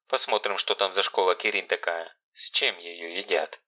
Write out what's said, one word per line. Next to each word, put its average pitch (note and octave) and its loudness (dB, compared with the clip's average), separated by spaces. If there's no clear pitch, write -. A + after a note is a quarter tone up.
посмотрим, G#2+ 0
что - 0
там G2 2
за F#2+ 2
школа F#2 4
Кирин G2+ -2
такая. E2+ -2
С - -10
чем A2 0
её E2+ -10
едят? E2+ -2